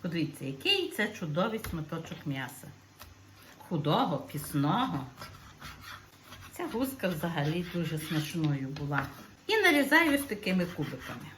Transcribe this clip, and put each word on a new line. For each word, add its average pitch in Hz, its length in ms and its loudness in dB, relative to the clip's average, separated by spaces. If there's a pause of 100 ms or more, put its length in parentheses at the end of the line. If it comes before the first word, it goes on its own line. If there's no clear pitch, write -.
Подивіться, 156 440 -2
який 349 440 0
це - 180 0
чудовий 202 600 0
шматочок 165 560 -6
м'яса. 135 420 -4 (880)
Худого, 165 600 2
пісного. 151 920 0 (1400)
Ця 349 160 -6
гуска 247 400 -2
взагалі 165 680 0
дуже 160 260 0
смачною 151 680 0
була. 143 380 -2 (420)
І 440 100 4
нарізаю 302 580 8
ось 277 100 0
такими 185 400 2
кубиками. - 600 -6 (120)